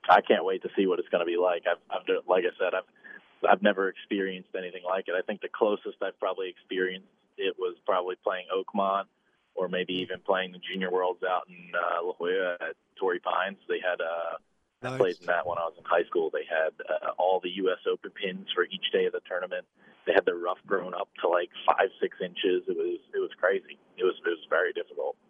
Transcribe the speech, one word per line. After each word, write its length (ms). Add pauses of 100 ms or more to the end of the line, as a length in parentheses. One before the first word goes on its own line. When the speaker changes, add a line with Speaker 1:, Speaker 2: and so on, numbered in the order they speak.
Speaker 1:
I 120
can't 240
wait 180
to 120
see 120
what 100
it's 120
gonna 140
be 140
like. 340
I've, 60 (180)
I've, 120
d-, 200
like 160
I 140
said, 160
I've, 760
I've 140
never 260
experienced 680
anything 260
like 260
it. 60
I 60
think 200
the 80
closest 520
I've 180
probably 300
experienced 560 (320)
it 220
was 160 (100)
probably 380
playing 280
Oakmont, 520 (500)
or 160
maybe 240
even 320
playing 280
the 60
Junior 320
Worlds 320
out 240
in, 280
uh, 280
La 100
Jolla 420
at 200 (240)
Torrey 200
Pines. 380 (120)
They 100
had, 220
uh, 340 (480)
I 60
Speaker 2:
Nice. 80
Speaker 1:
played 240
in 60
that 200
when 100
I 60
was 140
in 80
high 180
school. 260
They 180
had, 240 (180)
uh, 280
all 240
the 100
U 200
S 80 (100)
Open 220
pins 420
for 120
each 260
day 140
of 80
the 140
tournament. 380 (400)
They 80
had 120
the 100
rough 320
grown 260
up 160 (120)
to, 80
like, 200 (160)
five, 240 (120)
six 200
inches. 460
It 100
was, 220 (140)
it 60
was 200
crazy. 380 (200)
It 60
was, 120 (100)
it 40
was 200
very 240
difficult. 420 (140)